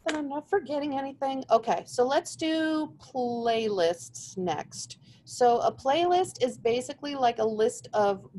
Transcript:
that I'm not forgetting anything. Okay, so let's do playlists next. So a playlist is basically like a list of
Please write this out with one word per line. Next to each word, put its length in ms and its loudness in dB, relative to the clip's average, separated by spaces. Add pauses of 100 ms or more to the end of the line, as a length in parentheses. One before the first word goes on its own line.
that 100 -2
I'm 140 -4
not 200 -8
forgetting 480 -2
anything. 540 -4
Okay, 340 4
so 200 2
let's 300 0
do 640 -2
playlists 1400 -2
next. 640 -6 (260)
So 340 4
a 120 2
playlist 720 2
is 140 -2
basically 580 -2
like 240 2
a 60 2
list 480 0
of 340 2 (120)